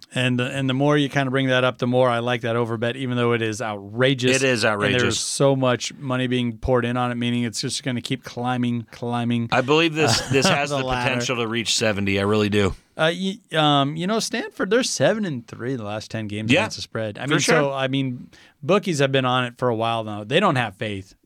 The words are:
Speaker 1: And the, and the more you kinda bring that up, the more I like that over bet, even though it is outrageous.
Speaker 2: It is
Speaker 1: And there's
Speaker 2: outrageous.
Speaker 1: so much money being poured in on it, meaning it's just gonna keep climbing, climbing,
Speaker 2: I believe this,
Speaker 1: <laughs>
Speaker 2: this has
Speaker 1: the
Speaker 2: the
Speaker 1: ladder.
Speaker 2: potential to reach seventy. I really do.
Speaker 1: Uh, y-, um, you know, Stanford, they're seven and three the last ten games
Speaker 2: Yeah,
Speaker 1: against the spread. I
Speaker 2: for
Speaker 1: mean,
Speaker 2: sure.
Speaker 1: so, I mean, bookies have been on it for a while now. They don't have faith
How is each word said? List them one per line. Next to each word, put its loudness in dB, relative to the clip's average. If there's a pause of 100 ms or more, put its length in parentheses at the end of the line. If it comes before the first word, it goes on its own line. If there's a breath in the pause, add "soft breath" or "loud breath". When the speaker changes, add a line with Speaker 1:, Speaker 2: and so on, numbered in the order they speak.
(120)
Speaker 1:
And 0
the, -2
and -4
the 0
more 2
you 2
kinda 0
bring 0
that 4
up, 0
the -2
more 4
I 2
like -2
that -2
over -2
bet, -2
even -4
though 2
it 0
is -4
outrageous. 0
Speaker 2:
It 0
is 2
Speaker 1:
And 2
there's 2
Speaker 2:
outrageous. 2
Speaker 1:
so 2
much 0
money -4
being 0
poured 2
in -2
on -2
it, -4
meaning 0
it's -4
just -6
gonna -4
keep -6
climbing, -4
climbing, -2
Speaker 2:
I 4
believe 4
this, 2
Speaker 1:
<laughs> -4
Speaker 2:
this 4
has 0
Speaker 1:
the -2
Speaker 2:
the -2
Speaker 1:
ladder. 0
Speaker 2:
potential -2
to 0
reach -2
seventy. 0
I 2
really 4
do. 2 (220)
Speaker 1:
Uh, 0
y-, -6 (140)
um, 2
you -4
know, 0
Stanford, -4
they're 4
seven 0
and -6
three -8
the -8
last -8
ten -6
games -4
Speaker 2:
Yeah, 4
Speaker 1:
against -6
the -10
spread. -8
I -10
Speaker 2:
for -6
Speaker 1:
mean, 2
Speaker 2:
sure. 2
Speaker 1:
so, 2
I -2
mean, -4 (320 loud breath)
bookies 0
have 2
been 2
on 2
it -8
for 0
a 0
while -2
now. -8
They 2
don't 2
have -2
faith -8 (120)